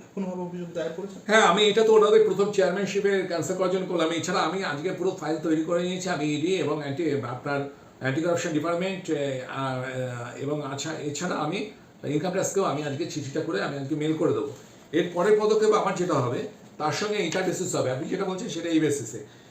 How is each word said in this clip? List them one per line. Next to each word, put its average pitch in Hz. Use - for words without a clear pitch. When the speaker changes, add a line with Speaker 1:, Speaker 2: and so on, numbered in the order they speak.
Speaker 1:
কোনোভাবে 180
অভিযোগ 175
দায়ের 160
করেছেন? 196
Speaker 2:
হ্যাঁ, 214
আমি 202
এটা 214
তো 220
ওনাদের 214
প্রথম 196
চেয়ারম্যানশিপে 190
ক্যান্সেল 180
করার 185
জন্য 185
করলাম। 170
এছাড়া 180
আমি 175
আজকে 156
পুরো 175
ফাইল 156
তৈরি 160
করে 175
নিয়েছি, 180
আমি 151
ইডি 165
এবং 151
অ্যান্টি, 139
আপনার 139
অ্যান্টি 135
করাপশন 170
ডিপার্টমেন্ট, 170
এ, 139
আহ, 131
এবং 147
আচ্ছা, 143
এছাড়া 151
আমি 196
ইনকাম 151
ট্যাক্সকেও 190
আমি 151
আজকে 147
চিঠিটা 151
করে 175
আমি 147
আজকে 139
মেল 151
করে 160
দেবো। 107
এর 175
পরের 208
পদক্ষেপ 214
আমার 196
যেটা 165
হবে 127
তার 151
সঙ্গে 208
এটা 185
বেসিস 165
হবে, 131
আপনি 135
যেটা 190
বলছেন 185
সেটা 165
এই 160
বেসিসে, -